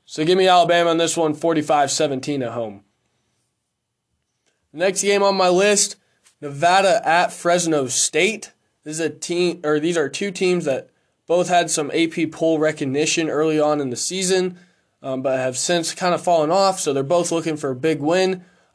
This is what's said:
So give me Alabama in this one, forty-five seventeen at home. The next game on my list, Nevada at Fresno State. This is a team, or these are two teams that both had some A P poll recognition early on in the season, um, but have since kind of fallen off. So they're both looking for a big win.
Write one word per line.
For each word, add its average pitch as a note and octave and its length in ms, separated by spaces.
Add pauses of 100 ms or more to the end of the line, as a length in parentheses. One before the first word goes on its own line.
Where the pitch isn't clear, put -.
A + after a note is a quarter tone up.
So - 220
give F#3 120
me F#3 100
Alabama E3+ 440
in E3 60
this E3 180
one, D#3 180
forty-five D3+ 560
seventeen C#3 540
at A2+ 80
home. A2 320 (1900)
The D3 60
next F#3+ 220
game G3+ 220
on G3 120
my F#3 140
list, G3+ 460 (460)
Nevada E3 680
at E3+ 240
Fresno E3 560
State. F#3 640 (320)
This D3+ 120
is D#3+ 40
a D#3+ 100
team, F3 540
or D3+ 160
these E3 180
are C#3 120
two G3+ 220
teams F3+ 340
that C3 240 (360)
both E3+ 220
had F3 240
some D3 220
A E3 140
P E3 200
poll D#3+ 320
recognition D#3 720
early D#3 300
on D3 220
in C3+ 80
the A#2 60
season, F#3 640 (420)
um, C3 220
but C3 160
have B2+ 180
since E3+ 380
kind F3+ 180
of D#3 80
fallen E3 300
off. F#3+ 280
So D3 140
they're C3+ 100
both E3+ 280
looking D#3+ 260
for D3 140
a B2+ 40
big C#3 240
win. F#3 460 (300)